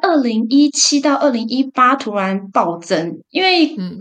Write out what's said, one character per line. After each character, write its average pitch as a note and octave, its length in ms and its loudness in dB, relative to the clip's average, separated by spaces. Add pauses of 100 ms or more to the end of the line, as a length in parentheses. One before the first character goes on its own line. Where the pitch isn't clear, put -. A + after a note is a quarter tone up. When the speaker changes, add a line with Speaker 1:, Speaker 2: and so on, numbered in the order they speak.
Speaker 1:
二 F4+ 140 2
零 A#3 340 0
一 C#4+ 200 4
七 - 300 0
到 C#4 140 2
二 C#4+ 160 2
零 A#3 160 -2
一 B3 160 0
八 B3+ 320 2
突 A3 220 -6
然 G3 340 -4
暴 E3+ 260 0
增， E3+ 540 -4
因 - 120 -2
为 F4 360 2
Speaker 2:
嗯。 F3+ 220 -8